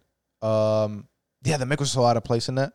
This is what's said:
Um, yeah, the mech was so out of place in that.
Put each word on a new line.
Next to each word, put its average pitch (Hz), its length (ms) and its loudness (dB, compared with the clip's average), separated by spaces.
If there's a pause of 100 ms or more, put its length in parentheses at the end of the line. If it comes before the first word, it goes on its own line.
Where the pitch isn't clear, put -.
(420)
Um, 107 680 0 (360)
yeah, 151 140 0
the - 80 -4
mech 139 140 -2
was 135 120 -2
so 123 140 0
out 120 120 4
of 110 60 -2
place 117 240 -2
in 127 80 -4
that. 135 200 -2